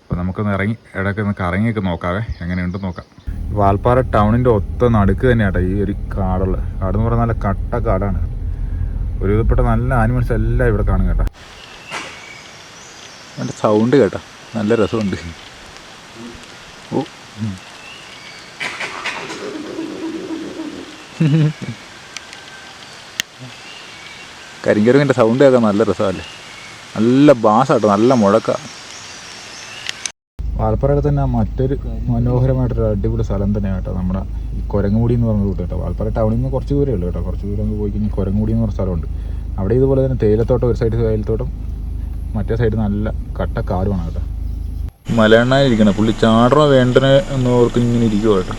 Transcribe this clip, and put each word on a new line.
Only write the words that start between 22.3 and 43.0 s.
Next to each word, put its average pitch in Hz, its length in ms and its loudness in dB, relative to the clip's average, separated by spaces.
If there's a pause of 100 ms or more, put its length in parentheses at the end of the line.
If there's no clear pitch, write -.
കരിങ്കുരങ്ങിൻ്റെ 123 540 4
സൗണ്ട് 117 240 4
കേൾക്കാൻ 127 240 6
നല്ല 104 240 2
രസമല്ലേ, 90 340 -2 (720)
നല്ല 127 360 6 (140)
ബാസാട്ടോ, 113 500 4
നല്ല 120 180 6 (100)
മുഴക്ക. 101 260 4 (2000)
വാൽപ്പാറയുടെ 135 480 0
തന്നെ 143 160 0 (140)
മറ്റൊരു 131 380 -2 (360)
മനോഹരമായിട്ടൊരു 123 800 0
അടിപൊളി 113 360 -2
സ്ഥലം 98 280 -2
തന്നെയാണ് 190 240 -2
കേട്ടോ 185 180 -6
നമ്മുടെ 185 240 -2 (360)
ഈ - 40 -4 (100)
കൊരങ്ങുമുടി 196 460 0
എന്ന് 117 120 0
പറഞ്ഞ 104 180 0
റൂട്ട് 90 160 -2
കേട്ടോ. 85 180 -4
വാൽപ്പാറ 90 260 -4 (100)
ടൗണിൽ 113 200 2
നിന്ന് 131 160 -2
കുറച്ച് - 240 -2
ദൂരമേ 135 200 0
ഉള്ളൂ 87 100 -2
കേട്ടോ. 90 200 -4
കുറച്ച് - 220 -4
ദൂരം 101 160 -2
അങ്ങ് 214 160 -2
പോയി 104 120 -2
കഴിഞ്ഞാൽ 104 240 -2
കൊരങ്ങുമുടി 104 360 0
എന്ന് 113 120 2
പറഞ്ഞ 104 120 -4
സ്ഥലമുണ്ട്. 92 300 -2 (520)
അവിടെ 95 200 0
ഇതുപോലെ 135 260 4
തന്നെ 131 180 -2
തേയിലത്തോട്ടം, 113 460 2
ഒരു 110 120 0
സൈഡ് 113 200 0
തേയിലത്തോട്ടം, 110 480 -2 (880)
മറ്റേ 107 240 -2
സൈഡ് 110 240 2
നല്ല 104 280 -2 (260)